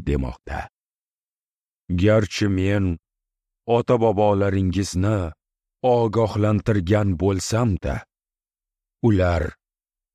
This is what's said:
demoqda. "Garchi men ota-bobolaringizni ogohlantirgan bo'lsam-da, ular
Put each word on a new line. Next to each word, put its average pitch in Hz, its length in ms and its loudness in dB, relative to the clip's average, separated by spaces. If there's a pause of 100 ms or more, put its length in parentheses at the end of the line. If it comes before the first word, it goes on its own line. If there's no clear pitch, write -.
demoqda. 67 540 -6 (1300)
"Garchi 104 600 2
men 98 360 0 (840)
ota-bobolaringizni 101 1500 0 (640)
ogohlantirgan 107 1300 0
bo'lsam-da, 95 800 -2 (1080)
ular 90 400 2 (720)